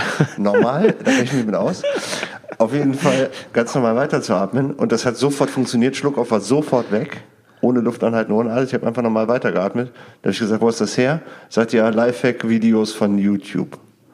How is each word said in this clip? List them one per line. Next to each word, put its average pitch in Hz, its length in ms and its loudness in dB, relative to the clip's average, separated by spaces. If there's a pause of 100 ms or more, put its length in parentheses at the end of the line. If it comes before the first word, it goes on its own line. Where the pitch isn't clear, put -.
(360)
Normal, 123 640 2
da 208 80 2
kenn 269 140 2
ich 127 80 -4
mich 123 140 0
mit 104 80 0
aus. 120 280 -2 (760)
Auf 113 160 2
jeden 143 180 2
Fall 131 380 0 (240)
ganz 117 200 0
normal 117 220 2
weiterzuatmen. 127 800 0
Und 117 180 -2
das 113 140 0
hat 117 100 -2
sofort 143 320 0
funktioniert, 131 480 0
Schluckauf 127 340 -2
war 110 100 2
sofort 123 520 0
weg. - 300 -4 (400)
Ohne 120 180 2
Luft 117 240 -2
anhalten, 110 280 0
ohne 110 200 2
alles. 131 160 0
Ich 131 60 -2
hab 120 100 -4
einfach 117 160 -2
normal 110 260 0
weitergeatmet. 113 640 0 (320)
Da - 80 -4
hab 98 60 2
ich - 40 -6
gesagt, 107 220 0
„Wo 117 80 4
ist 113 140 -2
das 104 160 -2
her?“ 139 240 2 (260)
Sagt, 113 240 0
„Ja, 113 160 4
Lifehack-Videos 113 1040 2
von 101 240 0
YouTube.“ 98 640 -2 (360)